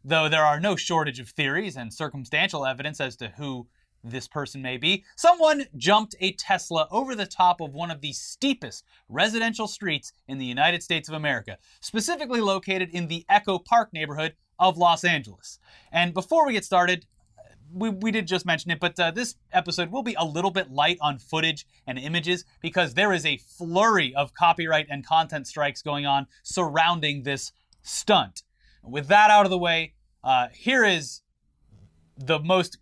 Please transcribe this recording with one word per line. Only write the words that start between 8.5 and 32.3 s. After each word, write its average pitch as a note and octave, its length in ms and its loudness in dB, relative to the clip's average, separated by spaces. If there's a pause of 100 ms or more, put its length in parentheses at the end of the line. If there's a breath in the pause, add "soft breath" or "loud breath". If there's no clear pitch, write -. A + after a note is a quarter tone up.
residential A3 600 -2
streets E3 440 -6 (140)
in C3+ 120 -8
the C3 60 -8
United D3+ 380 2
States D#3+ 260 -4
of D#3 60 -8
America, C#3 420 -4 (240 soft breath)
specifically B3 600 -4
located F#3+ 500 -2
in F3 160 -4
the E3 220 -8
Echo G3+ 320 2
Park A3+ 320 2
neighborhood D#3 420 -4 (240)
of F3+ 180 4
Los F3 280 4
Angeles. C#3 560 -4 (320 soft breath)
And F3 200 0
before D4+ 320 2
we C#4 100 2
get G3+ 100 -2
started, F3+ 420 2 (680)
we, G3+ 180 -2
we G3+ 200 -2
did G3+ 160 0
just F3+ 180 -2
mention E3+ 280 -2
it, D3+ 80 -4
but, F3 180 -2
uh, E3+ 140 0
this A3+ 240 -6 (160)
episode F3 400 -2
will C4 100 -4
be A3 120 -4
a D#3+ 100 0
little E3+ 260 -2
bit F3 220 -4
light D#3 280 2
on D3 200 -2
footage D#3+ 440 -2 (220)
and B2+ 100 -8
images E3 480 -2 (160)
because D#3+ 340 -2
there G3 180 4
is D#3+ 120 0
a D3 140 0
flurry F3 800 2
of C#3+ 180 -2
copyright E3 560 2
and C#3 160 -10
content D#3+ 400 0
strikes C#3+ 340 -4
going C#3+ 260 -4
on C#3 200 2 (160 soft breath)
surrounding D#3+ 800 0
this C3+ 300 -6 (300)
stunt. - 600 0 (400)
With C#3 260 -8
that G#3 220 8
out G#3 160 8
of F3+ 40 -2
the F3+ 80 0
way, E3 360 -2 (300)
uh, B2+ 280 2
here B3+ 320 0
is E3+ 380 -2 (960)
the D3+ 220 0